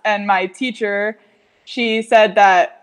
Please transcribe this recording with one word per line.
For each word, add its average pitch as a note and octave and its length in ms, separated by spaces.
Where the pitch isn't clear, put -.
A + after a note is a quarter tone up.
and G#3 240
my F#3+ 200
teacher, G#3+ 720
she A3+ 340
said A3 360
that F#3+ 360